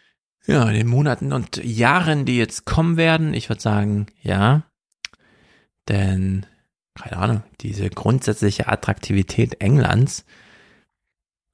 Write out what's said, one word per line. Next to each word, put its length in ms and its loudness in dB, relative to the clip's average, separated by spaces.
Ja, 220 4
in 60 0
den 140 0
Monaten 460 0
und 280 -6
Jahren, 640 2
die 140 0
jetzt 260 -4
kommen 320 0
werden, 380 2
ich 160 -6
würd 100 -4
sagen, 460 0
ja. 400 2
Denn, 580 0
keine 240 -14
Ahnung, 240 0
diese 300 -4
grundsätzliche 800 0
Attraktivität 920 -2
Englands 640 2